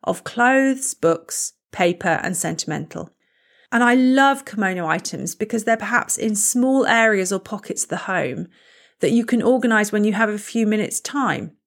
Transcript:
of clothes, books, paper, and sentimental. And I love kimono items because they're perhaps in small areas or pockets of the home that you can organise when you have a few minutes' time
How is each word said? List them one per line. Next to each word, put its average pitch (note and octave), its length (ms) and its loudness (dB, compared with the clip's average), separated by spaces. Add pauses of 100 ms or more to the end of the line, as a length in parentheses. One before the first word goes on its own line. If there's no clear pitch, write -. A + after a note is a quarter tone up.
of - 200 -4
clothes, C4+ 680 2
books, - 600 -2 (180)
paper, F3 500 0
and F3+ 160 -4
sentimental. D#3+ 720 -8 (600)
And A#3 120 2
I A#3+ 120 4
love C4+ 500 4
kimono F#3+ 400 -4
items E3 480 -4
because A3 300 -4
they're A3+ 120 2
perhaps A3+ 440 -2
in G#3+ 160 -2
small B3+ 500 2
areas G#3+ 480 2
or F#3+ 60 -2
pockets - 440 -8
of - 60 -10
the F3+ 80 -6
home E3+ 500 -4 (520)
that - 120 2
you A#3 140 2
can A#3 160 0
organise A3 500 2
when G#3 120 2
you G#3+ 100 2
have G#3+ 160 0
a G#3 80 -4
few A3 300 -2
minutes' G#3+ 340 -2
time G#3 640 -4